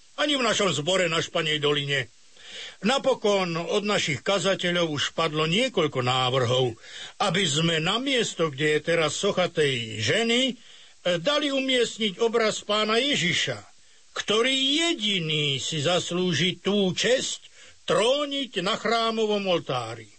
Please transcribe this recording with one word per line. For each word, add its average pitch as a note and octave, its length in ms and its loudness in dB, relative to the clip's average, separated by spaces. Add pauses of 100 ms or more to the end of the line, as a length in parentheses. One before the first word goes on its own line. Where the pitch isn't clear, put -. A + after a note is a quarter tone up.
(200)
ani D4 160 2
v C4 80 0
našom G#3 240 2
zbore E3+ 400 0
na D#3+ 160 0
Španej D#3 400 -2
doline. C#3+ 480 -2 (720)
Napokon G3+ 720 2
od G3 320 -2
našich E3 320 0
kazateľov F3 720 0
už C#3+ 120 -2 (120)
padlo D#3 320 0
niekoľko E3 560 0
návrhov, B2+ 720 2 (480)
aby F#3+ 240 2
sme D#3+ 320 0
na F3+ 160 0
miesto, A#3 560 0
kde D3+ 240 2
je D3+ 80 2
teraz E3 320 2
socha F#3 320 0
tej B2 480 0
ženy, A3+ 560 2
eh, - 640 -6
dali D4 320 0
umiestniť B3 720 0
obraz A3+ 400 2
pána G#3+ 400 0
Ježiša, E3 640 -2 (480)
ktorý A3+ 400 0
jediný G#3+ 1040 0
si D3+ 240 -4
zaslúži F3 800 0
tú G3 320 0
česť - 560 -2 (400)
tróniť C4 720 0
na G3 160 -2
chrámovom A3 720 0
oltári. A#2+ 720 -4